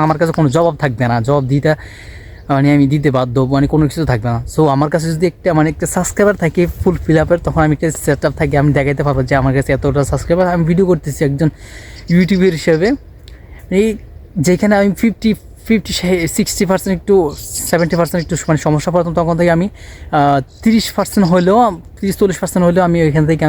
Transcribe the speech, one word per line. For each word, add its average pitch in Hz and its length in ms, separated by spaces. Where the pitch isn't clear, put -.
আমার 156 160
কাছে 165 180
কোনো 156 160
জবাব 165 280
থাকবে 123 280
না, 120 40
জবাব 139 240
দিতে 143 220
মানে 139 200
আমি 143 180
দিতে 151 240
বাধ্য, 127 180
মানে 139 180
কোনো 156 160
কিছু 165 220
থাকবে 120 220
না। 117 60
So - 80
আমার 147 180
কাছে 160 200
যদি 160 180
একটা - 260
মানে 156 160
একটা 165 220
সাবস্ক্রাইবার 202 480
থাকে 170 180
ফুল 180 220
ফিল 160 200
আপের, 170 220
তখন 160 200
আমি 151 120
একটা 165 100
সেট 147 220
আপ 139 120
থাকি, 147 220
আমি 147 160
দেখাইতে 143 300
পারবো 135 220
যে 147 120
আমার 131 160
কাছে 135 200
এতটা 143 240
সাবস্ক্রাইবার, 175 340
আমি 170 160
ভিডিও 185 200
করতেছি 151 380
একজন 143 200
ইউটিউবার 180 460
হিসেবে। 165 280
এই 220 80
যেখানে 208 320
আমি 202 100
ফিফটি, 220 280
ফিফটি, 220 240
সিক্সটি - 340
পার্সেন্ট 190 300
একটু, 202 160
সেভেন্টি 170 300
পার্সেন্ট 170 240
একটু 165 120
মানে 156 180
সমস্যা 151 260
পড়তাম, 175 260
তখন 170 200
থেকে 175 180
আমি, 180 140
আহ, - 680
তিরিশ 220 220
পার্সেন্ট 202 380
হলেও, 185 240
তিরিশ 196 220
চল্লিশ 190 220
পার্সেন্ট 185 260
হলেও 175 220
আমি 170 160
ওইখান 151 240
থেকে 160 200